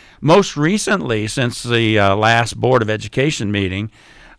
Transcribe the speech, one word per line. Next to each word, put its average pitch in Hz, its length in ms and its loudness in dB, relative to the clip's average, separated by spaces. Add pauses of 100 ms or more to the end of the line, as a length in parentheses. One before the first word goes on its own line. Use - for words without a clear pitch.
(220)
Most 180 340 2
recently, 147 720 -2
since 120 340 -4
the, 113 360 2
uh, 98 180 4
last 117 420 2
Board 120 220 2
of 107 80 0
Education 107 640 -4
meeting, 98 380 -4 (480)